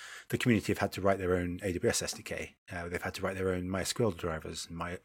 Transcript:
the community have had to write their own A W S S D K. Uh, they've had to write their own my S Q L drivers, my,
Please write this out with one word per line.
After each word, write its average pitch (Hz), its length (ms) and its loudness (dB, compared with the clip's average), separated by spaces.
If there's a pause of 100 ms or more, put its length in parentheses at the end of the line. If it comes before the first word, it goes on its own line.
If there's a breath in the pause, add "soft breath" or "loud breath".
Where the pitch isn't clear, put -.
(300 loud breath)
the - 80 0
community 107 360 6
have - 60 -2
had 101 140 2
to - 80 -6
write 98 160 6
their 92 180 4
own 90 280 0
A 98 80 0
W 87 180 2
S - 120 2
S - 100 -4
D - 120 -10
K. - 320 -8 (160)
Uh, 87 180 -6
they've 90 120 -4
had 92 120 -6
to - 80 -8
write 95 140 -2
their 95 180 2
own 90 160 -2
my 95 120 0
S - 120 -2
Q 123 120 2
L 104 60 4
drivers, 85 580 -6
my, 85 340 -6